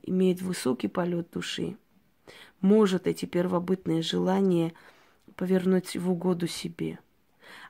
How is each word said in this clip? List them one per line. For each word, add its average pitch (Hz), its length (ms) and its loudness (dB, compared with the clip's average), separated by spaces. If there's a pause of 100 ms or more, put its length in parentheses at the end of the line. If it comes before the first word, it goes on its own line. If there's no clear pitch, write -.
имеет 185 380 2
высокий 185 460 -2
полёт 175 440 -4
души, - 460 -8 (840)
может 190 460 4
эти - 180 -2
первобытные 175 760 0
желания 180 720 0 (640)
повернуть 185 600 2
в 180 120 -2
угоду 175 380 0
себе. 165 520 -8 (720)